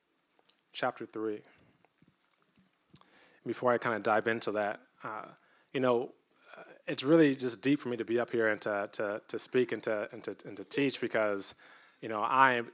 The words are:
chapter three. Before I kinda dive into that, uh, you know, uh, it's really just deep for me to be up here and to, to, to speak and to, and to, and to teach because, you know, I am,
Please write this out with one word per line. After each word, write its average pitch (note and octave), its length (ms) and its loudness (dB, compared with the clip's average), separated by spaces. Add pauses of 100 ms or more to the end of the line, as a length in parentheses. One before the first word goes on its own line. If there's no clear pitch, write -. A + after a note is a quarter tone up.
(720)
chapter B2 320 -4
three. G#2+ 360 -6 (2000)
Before B2 260 0
I A#2+ 60 4
kinda A2+ 220 0
dive G#2+ 280 2
into A2+ 260 0
that, G#2 280 -2 (220)
uh, A2 220 -10 (480)
you C#3 60 -2
know, B2+ 340 2 (440)
uh, - 60 -20 (240)
it's C#3+ 160 -4
really D3 320 6
just B2+ 260 -4
deep C#3+ 180 4
for B2 100 -6
me A#2+ 80 -4
to A2 80 -4
be A#2 140 0
up A#2 120 -2
here A2+ 160 2
and G#2+ 140 0
to, G#2 320 -2
to, G#2+ 340 -4
to A2 120 -6
speak B2 320 0
and A2 120 -4
to, G#2+ 280 -4
and A2 120 -14
to, G2+ 120 -8 (100)
and G2+ 120 -12
to G2 60 -12
teach C#3 360 -2
because, G#2+ 560 -2 (460)
you A2+ 80 -10
know, G#2+ 120 -4
I C3 320 4
am, A#2 200 -4